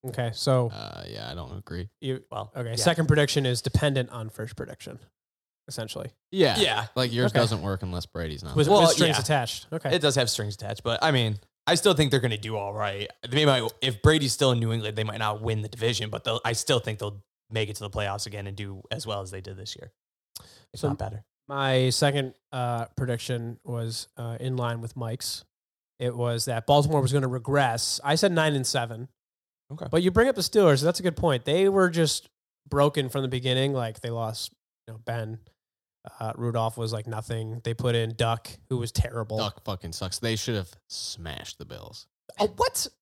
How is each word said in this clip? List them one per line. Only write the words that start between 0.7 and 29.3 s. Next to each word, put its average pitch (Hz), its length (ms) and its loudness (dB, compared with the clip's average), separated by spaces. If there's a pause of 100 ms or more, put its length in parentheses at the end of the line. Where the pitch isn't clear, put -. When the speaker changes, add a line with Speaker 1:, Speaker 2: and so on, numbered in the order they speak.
Speaker 2:
yeah, 53 220 -10
I 85 60 -8
don't 85 220 -10
agree. 95 320 -10 (120)
Speaker 1:
you, 131 300 -6
Speaker 3:
Well, 107 240 -10
Speaker 1:
okay, 120 140 -6
Speaker 3:
yeah. 113 60 -4
Speaker 1:
second 165 320 2
prediction 147 380 4
is 123 160 0
dependent 135 500 0
on 110 180 -10
first - 260 -10
prediction, - 440 -14 (680)
essentially. - 440 -10 (200)
Speaker 2:
Yeah. 160 280 6
Speaker 3:
Yeah. 113 360 2
Speaker 2:
Like, 127 160 2
yours 120 200 2
Speaker 1:
Okay. 131 80 2
Speaker 2:
doesn't 110 220 2
work 95 200 -2
unless 90 240 -4
Brady's 78 380 -8
not - 120 -8
Speaker 1:
With, 151 120 4
Speaker 2:
there. 202 80 8
Speaker 1:
with 190 80 8
Speaker 3:
Well, 165 80 8
Speaker 1:
strings 160 260 2
Speaker 3:
yeah. - 40 0
Speaker 1:
attached. 135 520 -2
Okay. 151 220 -2
Speaker 3:
It 175 60 2
does 143 140 4
have 123 140 2
strings 104 260 -4
attached, 104 280 -10
but, 117 200 -2
I 160 80 4
mean, 113 280 2 (260)
I 170 100 4
still 185 180 4
think 143 180 4
they're 135 100 4
gonna 113 160 -2
do 110 180 -8
all 101 180 -6
right. 104 360 -4 (180)
They 143 180 4
might, 123 240 4 (120)
if 127 200 -2
Brady's 151 300 4
still 135 200 4
in 120 80 2
New 113 120 0
England, 107 260 -4
they 110 60 -2
might 107 140 -6
not 107 240 -2
win 110 220 -2
the 110 40 -8
division, 113 420 -2
but 107 140 -8
they'll, 113 220 -2
I 117 80 0
still 120 260 0
think 107 200 -6
they'll 101 220 -8 (280)
make 110 180 -2
it 107 100 -10
to 107 60 -10
the 104 60 -8
playoffs 101 380 -4
again 101 200 -10
and 98 80 -10
do 98 360 -10
as - 140 -8
well 101 160 -6
as 92 100 -12
they 95 100 -12
did 95 160 -14
this 101 180 -12
year, - 160 -20 (840)
if - 60 -14
Speaker 1:
So 147 100 0
Speaker 3:
not 98 100 -2
better. 107 260 -10 (240)
Speaker 1:
my 135 400 2
second, 135 460 0 (180)
uh, 120 320 -2 (100)
prediction 117 680 -4
was, 117 500 -6
uh, 117 240 -8
in 131 180 -4
line 117 220 -2
with 113 160 -10
Mike's. 117 480 -8 (560)
It 120 160 -2
was 120 300 -2
that 113 220 -2
Baltimore 147 340 6
was 127 100 2
gonna 135 160 2
regress. 127 760 0
I 143 120 2
said 190 160 4
nine 156 220 2
and 131 120 0
seven. 117 440 -4 (600)